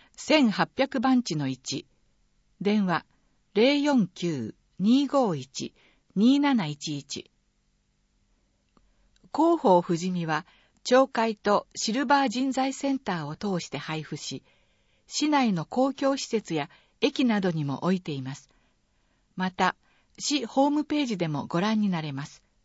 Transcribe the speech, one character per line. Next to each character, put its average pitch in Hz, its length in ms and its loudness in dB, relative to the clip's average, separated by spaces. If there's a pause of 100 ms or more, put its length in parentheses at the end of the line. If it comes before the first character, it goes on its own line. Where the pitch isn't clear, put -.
(160)
千 269 360 2
八 175 240 -2
百 262 240 -2
番 254 240 2
地 170 100 -6
の 143 140 -2
一。 - 360 -8 (760)
電 202 260 2
話 170 180 -2 (500)
零 277 280 4
四 269 240 4
九 143 480 -6 (240)
二 254 300 4
五 247 260 2
一 - 400 -10 (400)
二 247 240 6
七 269 280 2
一 151 300 -6
一。 - 320 -12 (2000)
広 330 260 4
報 180 220 6
富 170 160 -2
士 185 140 -4
見 175 140 -4
は、 156 200 -4 (380)
町 240 240 4
会 226 260 -2
と 208 400 0
シ - 180 -4
ル 262 140 -2
バ 277 200 4
ー - 20 0
人 254 240 -2
材 269 200 -2
セ 277 200 -4
ン 269 80 -2
タ 170 240 -4
ー - 20 -8
を 156 80 -8
通 196 240 -4
し - 100 -8
て 139 100 -8
配 156 260 -8
布 - 120 -10
し、 - 280 -12 (640)
市 - 200 -2
内 269 240 2
の 165 120 -2
公 262 280 0
共 277 240 -2
施 - 120 -10
設 208 260 -4
や 147 160 -4 (300)
駅 240 240 0
な 220 160 2
ど 185 100 0
に 160 140 -2
も 135 180 -4
置 180 120 2
い 180 60 -4
て 170 120 -10
い 135 100 -8
ま 135 140 -10
す。 - 120 -20 (880)
ま 185 160 -4
た、 185 240 0 (460)
市 269 260 -2
ホ 269 220 2
ー - 20 2
ム 294 140 0
ペ 294 180 -2
ー 269 40 -2
ジ 220 120 -4
で 175 80 -2
も 147 220 -4
ご 170 100 -2
覧 214 220 0
に 208 80 0
な 175 120 -2
れ 156 120 -8
ま 139 140 -8
す。 - 180 -20 (200)